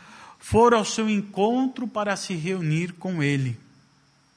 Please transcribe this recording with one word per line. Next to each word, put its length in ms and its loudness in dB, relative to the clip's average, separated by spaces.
foram 420 4
ao 60 0
seu 240 -2
encontro 800 0
para 280 -4
se 200 -6
reunir 580 -2
com 300 -4
ele." 360 -2